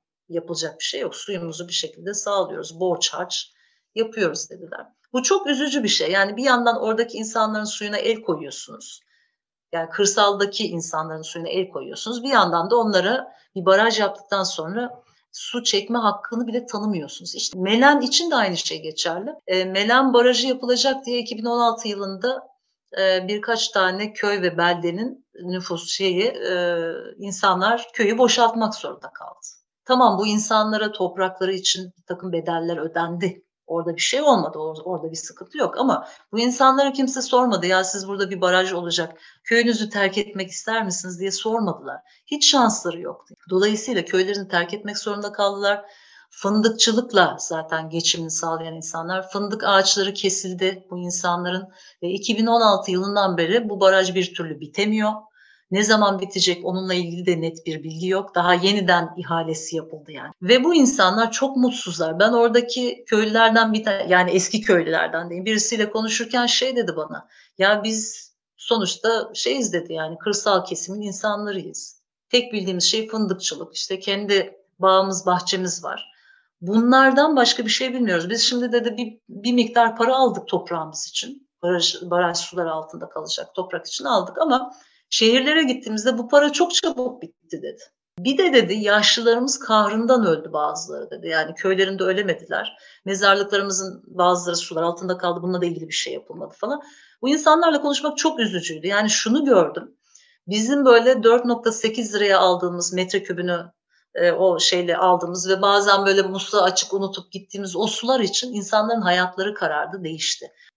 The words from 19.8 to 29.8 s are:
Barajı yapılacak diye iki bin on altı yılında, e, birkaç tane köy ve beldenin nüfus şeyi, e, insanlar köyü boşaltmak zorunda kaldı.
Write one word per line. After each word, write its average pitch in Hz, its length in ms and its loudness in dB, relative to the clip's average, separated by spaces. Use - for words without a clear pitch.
Barajı 240 340 4
yapılacak 262 580 -2
diye 240 120 -2
iki 233 200 -8
bin 220 60 -8
on 240 160 0
altı 226 280 0
yılında, 196 540 -6
e, 185 300 2
birkaç 214 400 -2
tane 196 440 0
köy 202 300 -2
ve 170 160 0
beldenin 175 760 -2
nüfus 180 560 -8
şeyi, 185 340 0
e, 175 580 -2
insanlar 196 760 0
köyü 226 260 2
boşaltmak 233 560 4
zorunda - 380 -12
kaldı. - 340 -20